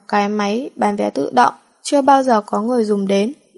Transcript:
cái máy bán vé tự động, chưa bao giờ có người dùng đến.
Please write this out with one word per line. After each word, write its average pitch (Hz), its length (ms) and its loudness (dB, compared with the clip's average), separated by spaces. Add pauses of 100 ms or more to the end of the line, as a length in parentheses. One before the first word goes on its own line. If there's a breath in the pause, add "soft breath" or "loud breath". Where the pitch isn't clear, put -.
cái 202 200 0
máy 208 480 -2
bán 208 200 -2
vé 208 140 -2
tự 269 220 -4
động, - 220 2 (280)
chưa 285 200 0
bao 269 200 4
giờ 240 180 2
có 208 200 -6
người 233 240 0
dùng 202 220 -2
đến. 196 260 0 (260)